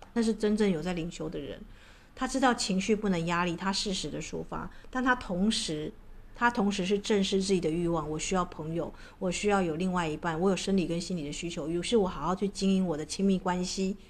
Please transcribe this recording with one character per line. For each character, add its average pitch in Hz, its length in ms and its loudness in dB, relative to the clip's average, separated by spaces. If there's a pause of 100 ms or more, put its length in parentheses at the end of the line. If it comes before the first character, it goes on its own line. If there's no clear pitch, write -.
(140)
那 233 100 2
是 220 100 4
真 208 240 2
正 214 100 4
有 165 140 2
在 180 120 -2
灵 165 180 -4
修 156 180 -6
的 160 80 -8
人， 135 240 -10 (540)
他 262 120 -4
知 262 120 0
道 254 120 6
情 196 300 0
绪 214 140 4
不 208 140 0
能 170 180 2
压 175 180 2
力， 170 100 0
他 196 160 -2
适 196 220 -2
时 156 160 -4
的 147 100 -6
抒 160 240 -6
发， 156 240 -8 (220)
但 254 140 -2
他 254 100 6
同 202 380 0
时， 156 420 -2 (400)
他 240 160 2
同 202 220 2
时 190 120 -2
是 202 140 2
正 202 260 2
视 190 160 2
自 190 140 2
己 180 80 4
的 160 80 0
欲 170 180 0
望， 160 220 0
我 156 80 -2
需 160 160 -4
要 180 120 4
朋 160 280 -8
友， 156 180 -4 (280)
我 190 100 0
需 202 200 0
要 202 120 6
有 165 140 0
另 180 180 0
外 175 140 2
一 156 100 -2
半， 160 240 -2
我 190 80 6
有 185 60 4
生 190 200 0
理 180 120 4
跟 170 120 0
心 185 160 -4
理 160 80 -4
的 143 80 -6
需 170 160 -6
求， 170 200 -6
于 170 120 -2
是 175 160 0
我 196 120 6
好 151 180 -6
好 175 100 0
去 202 120 -2
经 196 260 2
营 190 100 4
我 165 140 0
的 151 80 -4
亲 - 180 -4
密 196 140 4
关 180 260 0
系， 190 320 -2 (140)